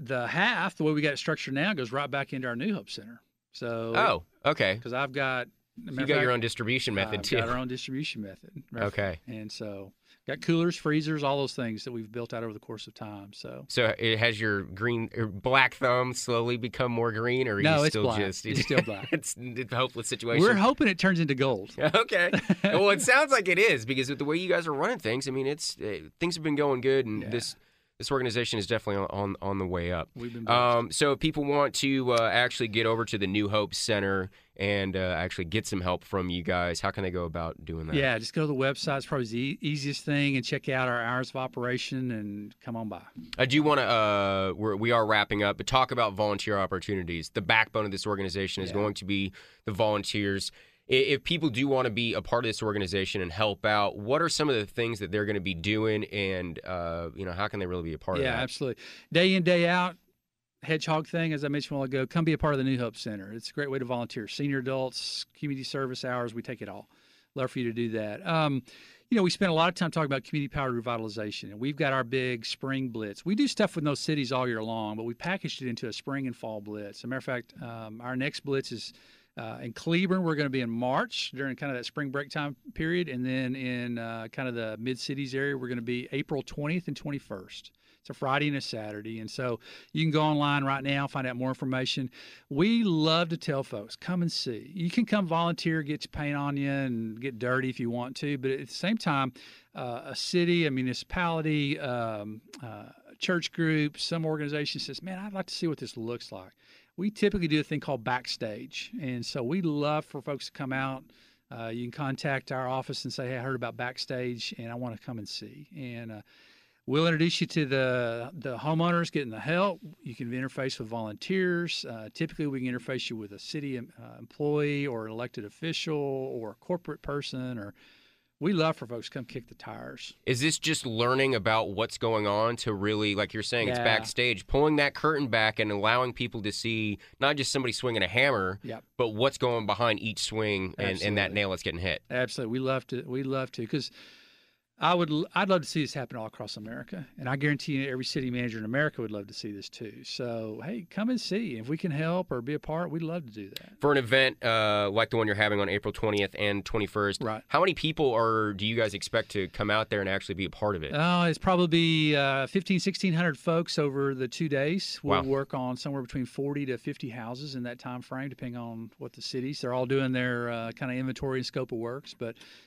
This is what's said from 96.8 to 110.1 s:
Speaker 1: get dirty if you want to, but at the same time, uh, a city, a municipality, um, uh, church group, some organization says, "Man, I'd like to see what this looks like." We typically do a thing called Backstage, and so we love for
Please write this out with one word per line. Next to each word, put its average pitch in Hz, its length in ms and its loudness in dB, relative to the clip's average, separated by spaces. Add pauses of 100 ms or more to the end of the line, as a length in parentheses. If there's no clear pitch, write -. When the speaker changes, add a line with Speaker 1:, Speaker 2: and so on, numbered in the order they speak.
Speaker 1:
get 127 160 -6
dirty 127 320 2
if 123 100 -6
you 117 120 0
want 120 260 -4
to, 143 220 -2
but 131 120 -2
at 139 160 -4
the - 60 -14
same 214 240 0
time, 147 360 2 (420)
uh, 123 300 -6
a 135 100 -10
city, 175 500 2
a 143 60 2
municipality, 151 1080 0
um, 113 600 -4 (220)
uh, 110 220 -12 (340)
church 175 320 0
group, 156 480 0
some 165 260 -2
organization 147 560 -4
says, 139 220 -10
"Man, 185 160 -8
I'd 202 140 -10
like 190 120 -6
to - 100 -12
see 175 120 -2
what 151 100 -2
this - 180 -10
looks 117 360 -6
like." 95 200 -14 (460)
We 208 140 0
typically 202 360 2
do 151 120 4
a 147 40 0
thing 151 180 -2
called 127 220 -4
Backstage, 120 960 -4
and 127 240 -4
so 127 200 -4
we 165 180 0
love 151 440 0
for 139 180 -10